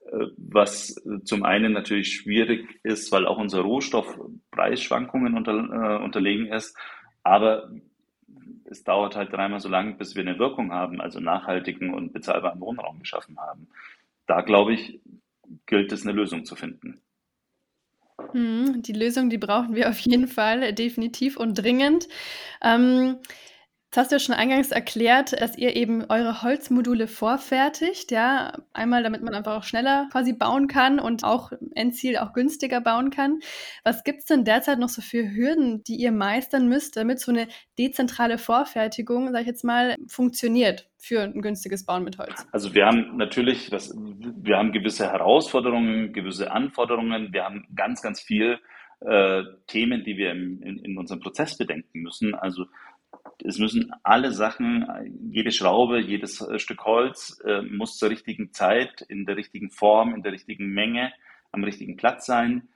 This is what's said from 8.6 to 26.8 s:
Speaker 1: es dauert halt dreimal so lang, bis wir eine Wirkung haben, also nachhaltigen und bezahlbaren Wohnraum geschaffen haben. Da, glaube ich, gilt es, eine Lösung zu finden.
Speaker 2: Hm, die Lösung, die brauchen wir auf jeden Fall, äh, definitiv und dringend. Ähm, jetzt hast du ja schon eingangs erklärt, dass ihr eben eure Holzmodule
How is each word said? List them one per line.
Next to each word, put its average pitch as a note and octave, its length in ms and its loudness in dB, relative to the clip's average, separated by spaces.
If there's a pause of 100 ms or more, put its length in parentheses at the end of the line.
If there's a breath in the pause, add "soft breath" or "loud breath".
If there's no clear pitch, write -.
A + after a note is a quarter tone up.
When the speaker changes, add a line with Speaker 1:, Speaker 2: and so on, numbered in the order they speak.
Speaker 1:
es - 180 -20
dauert G2+ 320 2
halt G2+ 160 -4
dreimal G2 280 -2
so G2 100 -8
lang, F#2+ 260 0
bis - 180 -12
wir G2 60 -4
eine F2+ 180 -4
Wirkung A#2+ 340 0
haben, F2 280 -4
also E2+ 200 -8
nachhaltigen F2+ 720 -2
und F2+ 180 -8
bezahlbaren F2 480 -4
Wohnraum G#2 380 -10
geschaffen - 400 -12
haben. C#3+ 300 -14 (580 loud breath)
Da, E2+ 160 2
glaube G#2 320 6
ich, - 260 -10 (640)
gilt G2+ 260 2
es, G2+ 160 -6
eine G#2 60 -4
Lösung G2+ 320 -2
zu - 100 -16
finden. - 460 -14 (1300)
Speaker 2:
Hm, A#3+ 500 0
die A3+ 100 -8
Lösung, A#3+ 380 2
die A3+ 80 -2
brauchen A3 360 0
wir A#3 140 2
auf G#3+ 120 0
jeden B3 280 4
Fall, A3+ 340 2
äh, G#3+ 120 0
definitiv A#3 640 -2
und A3+ 160 0
dringend. C4 540 4 (540 loud breath)
Ähm, B3+ 540 6 (680 loud breath)
jetzt - 100 -4
hast B3+ 140 4
du C#4+ 60 4
ja C#4 40 4
schon C4 140 0
eingangs C4 380 2
erklärt, A#3 680 2
dass A#3 160 -2
ihr B3 200 2
eben A3+ 320 0
eure A3+ 340 0
Holzmodule B3 640 2